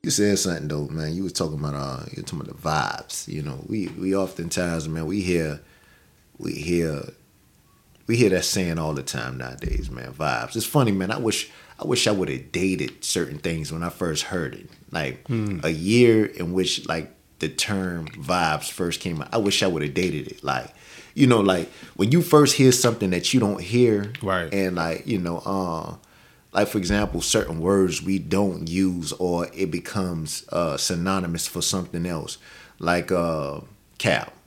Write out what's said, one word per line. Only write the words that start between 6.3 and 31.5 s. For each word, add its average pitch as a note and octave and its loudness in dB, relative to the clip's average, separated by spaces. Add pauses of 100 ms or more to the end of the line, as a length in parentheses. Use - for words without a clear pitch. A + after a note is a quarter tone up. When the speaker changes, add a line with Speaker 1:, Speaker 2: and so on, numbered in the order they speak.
Speaker 1:
we - -8
hear, D#2+ -2 (1000)
we A#2 2
hear A#2 6
that F2+ 2
saying F2 0
all D#2 -2
the C#2 -4
time B1+ -6
nowadays, B1+ -4
man. B1 -12
Vibes. C2 -2
It's A2 -2
funny, B2 4
man. F#2+ 0
I A#2 -2
wish, - -2 (300)
I - -6
wish A#2+ 2
I A2+ 4
would F#2 0
have C2+ -8
dated F2 -2
certain D2 -2
things D#2 -4
when E2 -6
I E2+ -4
first D#2+ -4
heard E2+ -6
it. G1+ -18 (220)
Like C#2+ -6
Speaker 2:
Hmm. G#2 -2
Speaker 1:
a D#2+ 0
year A2 6
in F2 -6
which, - 0
like, D#2+ -4 (280)
the E2 -2
term F2+ -4
vibes D#2+ 0
first E2+ -4
came D#2+ -4
out. - -10
I A#2 2
wish G2+ 2
I G2 4
would D#2 0
have C#2+ -4
dated D#2+ -2
it. - -16
Like, C2 -4 (400)
you C#3 6
know, A#2+ 8
like, F#2 4 (260)
when G#2+ 4
you E3+ 8
first D3 6
hear C3 8
something A2+ 2
that F2 0
you B2+ 6
don't G2+ 2
hear, G#2+ 4 (100)
Speaker 2:
Right. F2+ 0
Speaker 1:
and, F#2+ 0
like, E2 -2
you G#2 0
know, E2+ -4
uh, E2+ -4 (580)
like, G2+ 2
for G#2+ -2
example, F#2+ 0
certain E2 0
words F#2 2
we F#2 0
don't E2+ 0
use, F2+ 0
or F2 0
it F2 -2
becomes, F2 -4
uh, E2 0
synonymous F2 -2
for E2+ -6